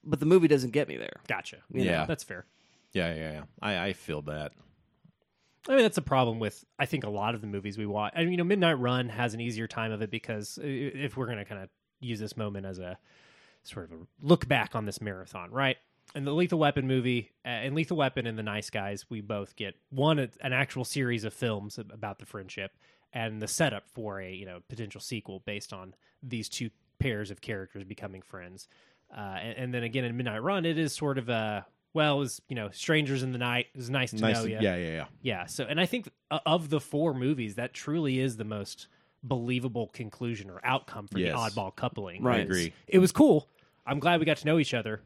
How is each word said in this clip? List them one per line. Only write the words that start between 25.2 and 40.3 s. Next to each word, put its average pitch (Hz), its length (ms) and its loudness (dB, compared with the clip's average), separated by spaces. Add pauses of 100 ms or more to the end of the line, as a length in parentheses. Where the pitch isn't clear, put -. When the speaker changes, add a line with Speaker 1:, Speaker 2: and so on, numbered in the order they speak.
Speaker 2:
based 104 300 -8
on 92 200 -14 (280)
these 117 260 -6
two 117 220 -6 (280)
pairs 107 320 -2
of 98 120 -12
characters 98 420 -8
becoming 95 380 -12
friends. 92 440 -16 (480)
Uh, - 60 -12
and, 98 380 -6
and 123 160 -4
then 120 80 -2
again 120 220 -2
in 120 120 -4
Midnight 117 260 -4
Run, 180 220 0
it 160 140 0
is 156 160 0
sort 139 240 0
of 117 100 -4
a, 110 380 -2 (260)
well, 151 240 4
it - 40 2
was, 131 280 -4
you 131 80 -6
know, 104 140 -4
strangers 139 540 2
in 131 80 -2
the 123 60 -4
night. 123 360 0
It 135 40 -14
was 123 120 -8
nice 131 200 2
to 113 60 -6
Speaker 3:
Nice 110 200 4
Speaker 2:
know 117 80 0
Speaker 3:
to, 113 80 0
Speaker 2:
ya. 107 80 -4
Speaker 3:
yeah, 95 160 4
yeah, 85 160 -2
yeah. 80 120 -4 (180)
Speaker 2:
Yeah. 98 240 -2
So, - 180 -6
and 151 160 0
I 185 60 4
think 240 220 -4 (220)
o-, 151 160 0
of 160 240 4
the 151 100 4
four 147 340 0
movies, 123 420 0
that 120 180 -4
truly 143 460 0
is 131 160 0
the 110 80 -6
most 107 420 -6 (360)
believable 120 680 0
conclusion 107 600 -6